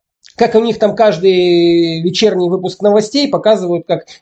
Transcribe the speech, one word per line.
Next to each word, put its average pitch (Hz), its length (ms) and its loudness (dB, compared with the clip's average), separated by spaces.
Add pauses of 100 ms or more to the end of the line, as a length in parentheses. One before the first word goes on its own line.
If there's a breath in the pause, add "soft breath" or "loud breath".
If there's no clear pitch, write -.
(360)
как 233 200 0
у 220 40 4
них 226 200 -2
там 208 160 0
каждый 170 1040 2
вечерний 185 480 0
выпуск 185 320 -6
новостей 208 480 0
показывают, 175 580 0
как 165 200 -4 (140 loud breath)